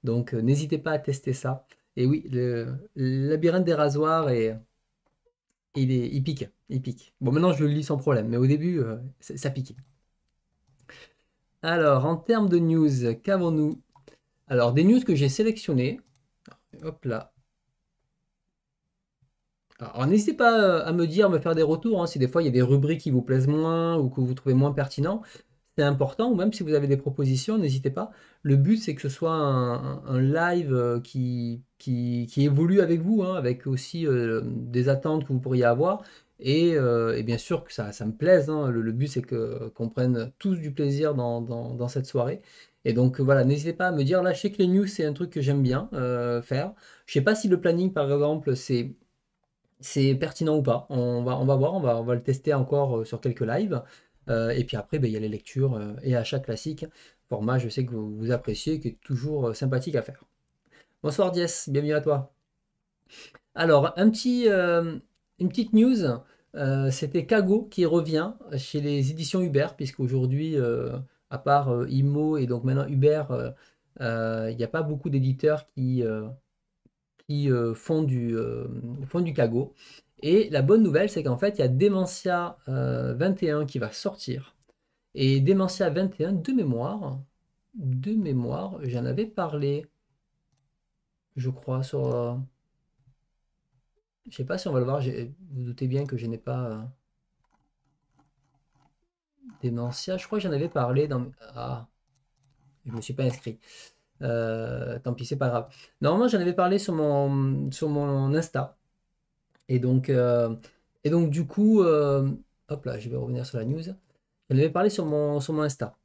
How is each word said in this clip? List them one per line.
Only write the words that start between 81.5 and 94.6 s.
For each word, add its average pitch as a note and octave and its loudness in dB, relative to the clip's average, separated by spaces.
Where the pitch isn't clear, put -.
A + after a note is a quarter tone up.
il G3+ -6
y - 4
a B2+ 4
Dementia, F3 0
euh, B2+ -2
vingt F#3 0
et D#3 2
un D3+ 0
qui C3+ -6
va A2 -4
sortir. C3+ -8
Et C3+ 2
Dementia F#3 2
vingt F#3 0
et D3+ 0
un, F#3 -2
de F#3 -2
mémoire, D3 -2
de C3 -4
mémoire, E3 -4
j'en B2 -4
avais D#3+ -2
parlé, D3 -4
je B2+ -6
crois, C3 -6
sur, C3 -4
euh... A#2+ -2
Je - -20
sais C3 -6
pas E3+ -6
si - -8